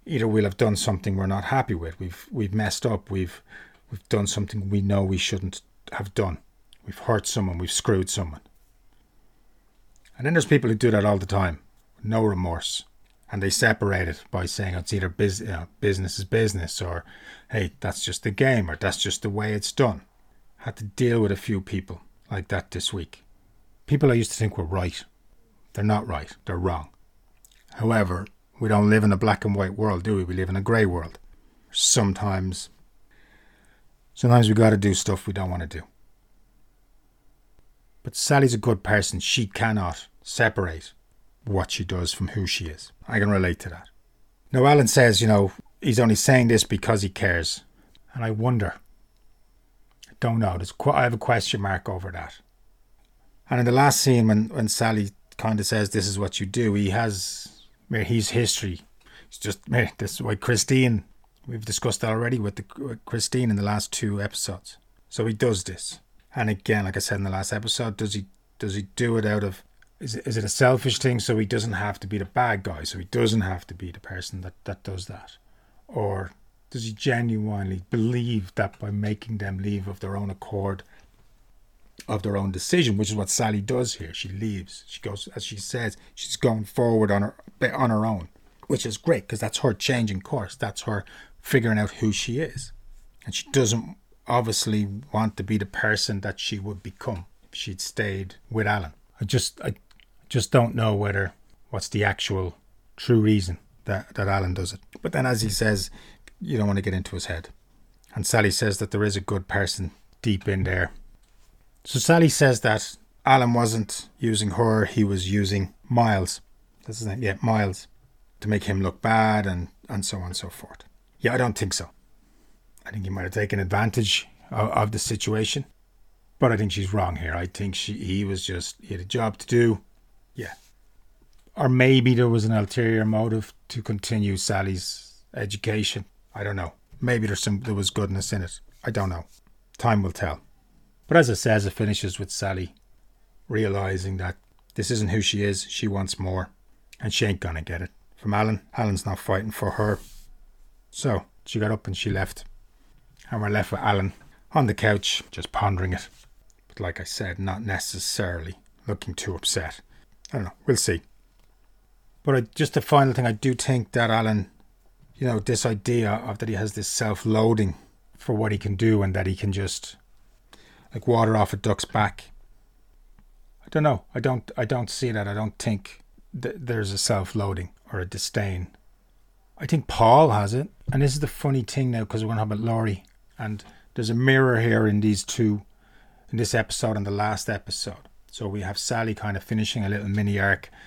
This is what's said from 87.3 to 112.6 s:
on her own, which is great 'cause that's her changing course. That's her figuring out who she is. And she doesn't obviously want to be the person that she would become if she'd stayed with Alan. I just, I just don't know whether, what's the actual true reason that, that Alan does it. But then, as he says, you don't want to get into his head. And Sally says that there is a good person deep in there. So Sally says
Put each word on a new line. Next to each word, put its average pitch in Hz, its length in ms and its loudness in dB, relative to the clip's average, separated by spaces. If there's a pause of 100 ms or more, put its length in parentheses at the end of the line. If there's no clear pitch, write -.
on 131 160 2
her 110 140 2
own, 101 240 -2 (380)
which - 180 -2
is 110 120 -6
great 123 320 0
'cause 110 120 -6
that's - 180 -4
her 127 140 2
changing 107 500 0
course. 113 340 -6
That's - 260 -8
her 104 220 -4 (360)
figuring 113 380 2
out 104 140 0
who 110 200 0
she 120 260 -4
is. - 340 -8 (520)
And - 100 -10
she - 160 -8
doesn't 120 460 0 (300)
obviously 110 640 0 (240)
want 110 240 0
to 101 80 -6
be 107 140 0
the 98 80 -2
person 104 540 -2
that 98 200 -8
she - 180 -6
would 98 240 -10
become 92 440 -10 (180)
if - 100 -20
she'd - 260 -10
stayed 98 560 -6 (140)
with 110 160 0
Alan. 101 280 -2 (260)
I - 40 -4
just, - 380 -2
I - 120 -4 (540)
just 113 220 -2
don't 120 240 4
know 110 200 2
whether, 98 400 -2 (360)
what's - 180 -6
the 104 160 0
actual 95 520 -2 (400)
true 117 240 4
reason 101 380 2 (260)
that, - 300 -6
that 98 140 -2
Alan 95 260 0
does 90 180 -4
it. - 80 -16 (220)
But 170 100 -4
then, 131 140 0
as 120 160 0
he 107 80 -2
says, 104 400 0 (500)
you 147 180 -2
don't 104 80 2
want 98 120 2
to 98 40 0
get 95 120 -2
into 92 200 -6
his 87 120 -8
head. 82 240 -8 (640)
And 107 120 -4
Sally 104 240 4
says 101 280 0
that 104 120 -6
there 104 140 0
is 101 120 0
a 101 40 -4
good 98 280 -4
person 95 440 -2 (280)
deep 98 280 0
in 95 160 0
there. 92 260 0 (920)
So - 140 -4
Sally 165 300 6
says 131 320 4